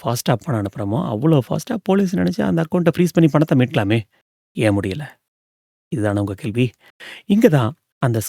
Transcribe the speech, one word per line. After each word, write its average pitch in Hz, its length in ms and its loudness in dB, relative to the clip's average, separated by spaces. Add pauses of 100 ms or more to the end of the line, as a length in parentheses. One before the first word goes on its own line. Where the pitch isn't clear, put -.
ஃபாஸ்டா 123 400 -2
பணம் 110 200 -2
அனுப்புறோமோ, 101 340 -4
அவ்வளோ 147 500 2
ஃபாஸ்டா - 360 -6
போலீஸ் 190 320 0
நினைச்சு 180 260 -2
அந்த 170 200 0
அக்கவுண்ட்டை 170 260 -2 (100)
ஃப்ரீஸ் 180 140 2
பண்ணி 165 180 4
பணத்தை - 280 2
மீட்கலாமே. 117 440 0 (560)
ஏன் 107 220 2
முடியல? 101 260 -6 (840)
இதுதானே 104 300 -2
உங்க 101 140 -4
கேள்வி? 117 380 -4 (540)
இங்க 208 240 4
தான் 127 260 2 (220)
அந்த 113 320 0